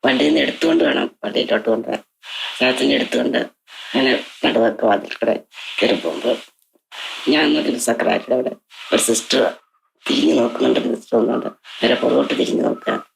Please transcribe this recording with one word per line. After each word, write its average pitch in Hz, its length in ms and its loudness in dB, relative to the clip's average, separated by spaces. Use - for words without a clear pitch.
വണ്ടിയിൽ 135 220 4
നിന്ന് 156 120 2
എടുത്തുകൊണ്ട് 165 420 2
വേണം - 280 0
പള്ളിയിലോട്ട് 110 460 -2
കൊണ്ടുവരാൻ. - 340 -2
ചാച്ചനെ 127 340 2
എടുത്തുകൊണ്ട് - 440 -2
അങ്ങനെ 131 280 2
നടുവൊക്കെ 113 400 2
വാതിൽ 101 280 2
കൂടെ - 260 -2
കയറി 98 120 2
പോകുമ്പോൾ 110 400 -2
ഞാൻ 151 240 4
നോക്കി - 240 0
സക്രാരിയുടെ - 560 0
അവിടെ 127 160 0
ഒരു - 80 4
സിസ്റ്റർ - 520 0
തിരിഞ്ഞു - 320 4
നോക്കുന്നുണ്ട്, 120 540 0
സിസ്റ്റർ - 220 -2
ഒന്നുണ്ട്, 117 280 0
നേരെ - 500 -2
പുറകോട്ട് - 380 2
തിരിഞ്ഞു - 300 0
നോക്കുക. - 300 -2